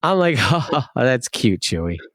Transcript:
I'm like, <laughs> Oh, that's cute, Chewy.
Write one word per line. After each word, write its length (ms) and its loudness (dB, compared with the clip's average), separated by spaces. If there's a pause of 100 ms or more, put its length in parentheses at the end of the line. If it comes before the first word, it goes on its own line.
I'm 160 0
like, 200 2
<laughs> 20 0
Oh, 440 0 (100)
that's 340 0
cute, 320 0
Chewy. 380 -4 (160)